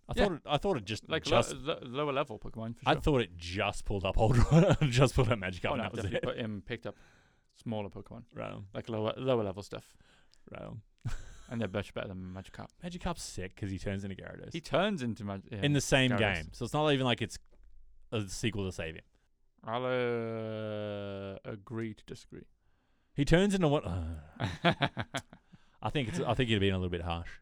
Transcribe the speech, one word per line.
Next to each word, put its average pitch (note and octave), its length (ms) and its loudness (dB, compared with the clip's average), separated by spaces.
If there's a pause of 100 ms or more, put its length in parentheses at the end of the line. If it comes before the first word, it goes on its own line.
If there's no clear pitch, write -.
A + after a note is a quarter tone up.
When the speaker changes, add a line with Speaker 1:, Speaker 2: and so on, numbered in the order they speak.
Speaker 1:
I - 60 -4
Speaker 2:
Yeah. A#3+ 100 4
Speaker 1:
thought G3+ 100 4
it, C3+ 120 -10
I D3 120 2
thought G3 180 2
it G#2+ 80 -4
just, G#2+ 240 -6
Speaker 2:
Like, D#3+ 200 -2
lo-, D3 100 6
Speaker 1:
just - 180 2
Speaker 2:
lo-, C3+ 260 -4
lower C#3 300 -2
level C3 260 -2
Pokemon, A2+ 380 -8
for - 100 -20
Speaker 1:
I C3+ 60 6
Speaker 2:
sure. D#3 80 2
Speaker 1:
thought C#3+ 220 4
it F2+ 140 -4
just F#2 480 -2
pulled G2 200 -2
up F#2+ 120 4
old A#2 200 6 (160)
rod, E3 300 10
<laughs> C#3+ 80 4
just B2 260 6
pulled B2 160 4
up A#2 60 0
Magikarp, F#2 320 -2
Speaker 2:
Oh, D3 40 2
Speaker 1:
and C3 40 -2
Speaker 2:
no, A2+ 60 -2
Speaker 1:
that G2 80 -6
was A#2 120 -6
Speaker 2:
definitely G#2+ 140 -2
Speaker 1:
it. - 40 -8
Speaker 2:
put B2 140 -4
him, G#2+ 280 -6
picked A#2 220 -8
up G2+ 100 -10 (640)
smaller G#2+ 260 -6
Pokemon. G#2+ 340 -16 (120)
Speaker 1:
Right A2 180 -8
on. G#2 200 -12
Speaker 2:
Like, - 160 -10
lower, A2 280 0
lower C3 260 2
level G2 220 -4
stuff. - 320 -12 (560)
Speaker 1:
Right - 100 -10
on. G#2 180 -12 (240)
<laughs> - 80 -2 (380)
Speaker 2:
And A#2+ 120 -4
they're G#2 60 -2
much G2 260 -4
better - 140 -6
than F#2 100 -8 (180)
Magikarp. - 320 -12 (160)
Speaker 1:
Magikarp's F3 380 -6
sick - 340 -8
'cause G2 140 -4
he F#2+ 80 -4
turns G2 260 -4
into G2 100 -8
Gyarados. - 380 -12
Speaker 2:
He E3+ 80 -6
turns F3+ 420 2
into A2+ 220 -4
Mag-, G2 260 -6
yeah, G2+ 120 -6
Speaker 1:
In C#3+ 100 4
the C#3 80 4
same C3 300 4
Speaker 2:
Gyarados. A#2 80 2 (160)
Speaker 1:
game. D#2+ 180 -4
So - 140 -8
it's - 80 -6
not D3+ 180 4
even C3 140 2
like A#2+ 160 2
it's - 160 -6 (760)
a G#2+ 160 -2
sequel G2 380 -2
to F#2 60 -4
save E2 240 -6
him. - 60 -18 (640)
Speaker 2:
I'll, A#2 220 -4
uh, A2 1500 -4 (120)
agree A2+ 440 -8
to - 100 -20
disagree. - 380 -14 (760)
Speaker 1:
He C#3+ 60 4
turns F#3+ 300 6
into F#3+ 120 4
what? C#3+ 180 4
Uh, E2 600 -6 (180)
Speaker 2:
<laughs> E3+ 100 6 (1080)
Speaker 1:
I A2 80 -2
think C3 200 -2
it's, F3 100 -4
I - 140 2
think B2+ 160 2
you're G#2+ 100 4
being G2 120 4
a F#2+ 60 0
little F#2 100 0
bit F2 140 -4
harsh. E2+ 260 -4 (140)